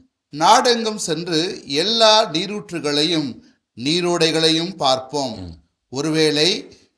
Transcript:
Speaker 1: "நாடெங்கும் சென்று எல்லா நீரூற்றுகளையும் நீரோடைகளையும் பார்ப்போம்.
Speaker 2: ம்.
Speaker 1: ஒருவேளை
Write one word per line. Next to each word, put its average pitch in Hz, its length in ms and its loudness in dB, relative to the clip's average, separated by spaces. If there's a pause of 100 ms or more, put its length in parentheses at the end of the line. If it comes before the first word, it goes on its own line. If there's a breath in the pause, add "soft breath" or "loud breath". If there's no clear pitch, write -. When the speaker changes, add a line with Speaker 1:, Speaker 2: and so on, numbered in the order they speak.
(300)
Speaker 1:
"நாடெங்கும் 220 680 2
சென்று 170 720 -4
எல்லா 214 640 4
நீரூற்றுகளையும் 156 1080 -2 (360 soft breath)
நீரோடைகளையும் 165 1000 0
பார்ப்போம். 131 680 -2
Speaker 2:
ம். 85 120 -12 (360)
Speaker 1:
ஒருவேளை 156 880 0 (200 soft breath)